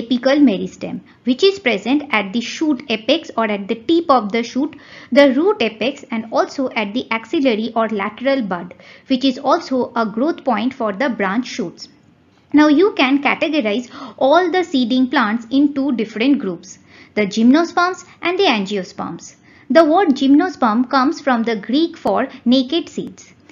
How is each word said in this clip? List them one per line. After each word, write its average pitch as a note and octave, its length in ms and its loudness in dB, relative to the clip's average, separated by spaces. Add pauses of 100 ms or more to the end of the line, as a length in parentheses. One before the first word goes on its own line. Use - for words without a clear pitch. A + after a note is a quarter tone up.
apical B3+ 480 2
meristem, F#3 520 -6 (240)
which B3+ 200 0
is G4 140 4
present A#3+ 520 -2
at G3 220 -2
the A#3 80 -2
shoot D4+ 480 -4
apex C4 480 -2
or A3+ 80 0
at G3+ 240 -6
the A#3 60 -2
tip E4 360 0
of G#3+ 220 2
the A#3 100 -2
shoot, C4 320 -6 (380)
the C#4 220 6
root F#4+ 260 2
apex, A3 500 -4
and A3+ 220 -6
also C4+ 380 -2
at G3+ 240 -6
the B3+ 160 -6
axillary A3+ 680 -2
or A3+ 120 0
lateral A3 540 -4
bud, F3+ 320 -8 (340)
which C4 160 0
is C4 140 2
also C4+ 560 -2
a A3+ 120 0
growth B3 380 -4
point A#3 280 -2
for G#3+ 200 -4
the F#3+ 180 -2
branch G3+ 360 -2
shoots. - 420 -10 (640)
Now D4+ 160 6
you E4+ 240 4
can C#4 300 0
categorize A#3+ 680 -2 (260)
all D#4+ 340 4
the F4+ 140 0
seeding B3+ 440 0
plants A#3+ 420 0
in C#4+ 240 2
two C4+ 180 -2
different A3+ 460 0
groups, F#3+ 400 -8 (360)
the G#3+ 120 0
gymnosperms E4 800 2 (160)
and F4+ 160 -2
the G4+ 60 4
angiosperms. F#3+ 920 -4 (340)
The D#4+ 160 6
word E4 260 4
gymnosperm C4+ 800 2
comes C#4+ 320 0
from A#3+ 220 0
the A3+ 140 -2
Greek D4 400 -2
for A3+ 320 -2 (160)
naked C4 440 0
seeds, - 440 -12 (200)